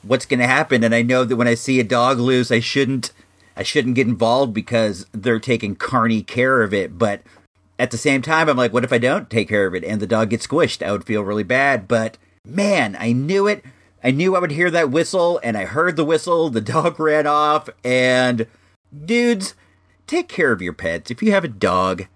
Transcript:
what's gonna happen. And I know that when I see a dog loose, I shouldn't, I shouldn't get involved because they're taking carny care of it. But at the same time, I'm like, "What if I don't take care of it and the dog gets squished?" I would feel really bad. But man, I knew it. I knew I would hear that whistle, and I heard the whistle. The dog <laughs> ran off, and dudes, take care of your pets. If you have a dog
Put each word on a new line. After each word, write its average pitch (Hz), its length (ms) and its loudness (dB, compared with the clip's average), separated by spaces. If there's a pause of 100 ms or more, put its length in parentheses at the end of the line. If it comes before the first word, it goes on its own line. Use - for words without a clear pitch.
what's 117 220 -2
gonna 123 220 0
happen. 131 360 2
And 113 100 2
I 117 80 2
know 127 220 2
that 120 120 0
when 120 120 0
I 117 80 4
see 131 240 0
a 120 40 2
dog 123 360 0
loose, 127 320 2
I 117 80 4
shouldn't, 131 520 -2 (460)
I 101 60 -8
shouldn't 127 320 0
get 123 120 2
involved 117 460 2
because 104 580 -2
they're 113 280 -2
taking 113 360 -2
carny 113 460 0
care 127 400 2
of 101 120 2
it. 90 240 -2
But 104 240 0 (580)
at 123 120 0
the 117 60 -8
same 139 240 0
time, 160 280 2
I'm 131 80 2
like, 120 160 0
"What 120 100 2
if 120 100 -2
I 117 60 2
don't 135 300 -2
take 110 200 -2
care 104 160 2
of 90 100 -4
it 85 80 -4
and 101 160 -4
the 101 80 -4
dog 110 220 0
gets 110 160 -4
squished?" 147 400 -2
I 98 60 -4
would 101 140 -4
feel 104 180 -4
really 104 200 -4
bad. 127 440 0
But 113 300 -2 (280)
man, 160 540 0
I 117 120 -2
knew 170 360 0
it. 208 160 -2 (400)
I 127 60 2
knew 175 260 0
I 180 40 2
would 175 120 -2
hear 170 200 0
that 160 180 2
whistle, 170 540 0
and 113 120 -2
I 98 100 -4
heard 156 300 -2
the 156 100 0
whistle. 165 440 0
The 113 120 0
dog 151 380 -2
<laughs> - 0 -
ran 151 280 2
off, 151 420 0 (140)
and 127 640 2 (580)
dudes, 233 480 0 (540)
take 349 200 -4
care 151 240 0
of 95 100 -2
your 87 120 -8
pets. 95 380 -6
If 120 100 -8
you 214 120 2
have 190 100 2
a 165 40 -6
dog 92 680 -2